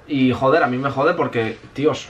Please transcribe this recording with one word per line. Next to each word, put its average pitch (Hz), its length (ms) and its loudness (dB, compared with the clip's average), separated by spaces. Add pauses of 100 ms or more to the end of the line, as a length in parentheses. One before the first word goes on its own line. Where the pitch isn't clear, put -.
y, 131 260 2
joder, 135 300 2
a 131 40 2
mí 123 100 -2
me 135 120 -2
jode 143 240 2
porque, 120 440 -4 (160)
tíos, - 360 -2